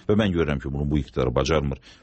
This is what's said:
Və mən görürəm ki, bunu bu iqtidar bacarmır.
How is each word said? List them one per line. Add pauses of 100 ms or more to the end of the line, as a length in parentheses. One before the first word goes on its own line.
Və
mən
görürəm
ki,
bunu
bu
iqtidar
bacarmır. (220)